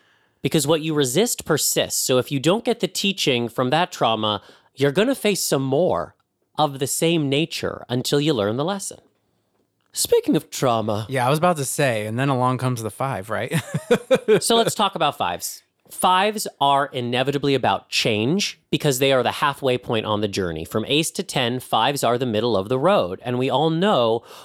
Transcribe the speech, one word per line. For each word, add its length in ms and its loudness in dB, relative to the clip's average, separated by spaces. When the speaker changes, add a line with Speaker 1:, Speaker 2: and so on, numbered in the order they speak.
Speaker 1:
Because 260 0
what 140 2
you 120 -4
resist 520 0
persists. 580 0
So 140 2
if 120 0
you 120 -2
don't 240 0
get 160 -2
the 80 -2
teaching 580 -2
from 220 -2
that 240 0
trauma, 480 0
you're 160 2
gonna 240 2
face 260 -2
some 220 0
more 520 0
of 220 0
the 80 -2
same 420 0
nature 580 -4
until 320 0
you 140 0
learn 240 0
the 80 -2
lesson. 340 -8
Speaking 420 2
of 140 -2
trauma. 600 0
Speaker 2:
Yeah, 180 0
I 20 2
was 100 2
about 180 2
to 80 -4
say, 400 0
and 120 -4
then 120 0
along 300 2
comes 220 -2
the 100 -6
five, 380 -6
right? 300 -4
<laughs> 800 0
Speaker 1:
So 160 0
let's 200 2
talk 200 -2
about 220 -2
fives. 460 -6
Fives 580 0
are 240 4
inevitably 680 -2
about 360 0
change 800 0
because 300 0
they 120 4
are 120 4
the 100 2
halfway 440 0
point 280 -2
on 160 0
the 80 -2
journey. 340 -4
From 220 -4
ace 260 0
to 120 -6
ten, 360 -2
fives 420 0
are 160 2
the 80 -2
middle 300 0
of 140 -2
the 100 0
road. 460 0
And 120 -2
we 120 0
all 200 2
know 540 2